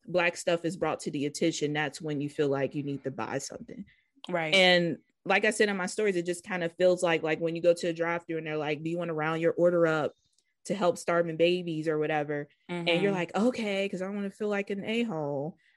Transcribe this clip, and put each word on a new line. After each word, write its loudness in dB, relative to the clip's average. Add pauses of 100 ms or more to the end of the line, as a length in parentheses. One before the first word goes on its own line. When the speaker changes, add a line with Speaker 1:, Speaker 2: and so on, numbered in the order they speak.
Speaker 1:
Black 2
stuff 0
is -2
brought -2
to -6
the -2
attention, 0
that's -4
when -4
you -4
feel 0
like 0
you -4
need -6
to -4
buy -4
something? -14 (460)
Speaker 2:
Right. -2
Speaker 1:
And 6 (260)
like 2
I 4
said 2
in -2
my -4
stories, 0
it -2
just -4
kind -4
of -2
feels 4
like, 4
like, 0
when -2
you -6
go 8
to -2
a 0
drive-thru -4
and -6
they're -4
like, -2
"Do -4
you -4
wanna -4
round -2
your 4
order 4
up 0 (500)
to -4
help 2
starving 0
babies 2
or 0
whatever?" -2 (220)
And -4
you're 2
Speaker 2:
Mm-hmm. -
Speaker 1:
like, -2
"Okay, 0
'cause -6
I -6
don't -8
wanna -6
feel -6
like -2
an -6
a-hole. -4 (180)